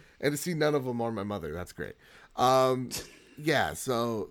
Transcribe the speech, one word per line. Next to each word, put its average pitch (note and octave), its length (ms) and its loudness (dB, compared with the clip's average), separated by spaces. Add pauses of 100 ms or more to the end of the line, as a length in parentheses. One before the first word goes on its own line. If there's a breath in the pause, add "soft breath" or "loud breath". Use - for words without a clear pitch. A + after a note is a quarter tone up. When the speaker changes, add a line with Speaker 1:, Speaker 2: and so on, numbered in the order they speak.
(220 loud breath)
Speaker 1:
And D3 100 2
to D3 60 -4
see F3 160 -4
none D3+ 220 2
of C3 100 -2
them A#2+ 160 -2
are A#2 100 0
my G#2 120 -4
mother, F#2+ 300 -4
that's F2+ 200 -8
great. - 220 -10 (400 loud breath)
Um, C3 540 4 (240)
Speaker 2:
<laughs> - 240 -20
Speaker 1:
yeah, C3 360 2
so, A#2 580 -2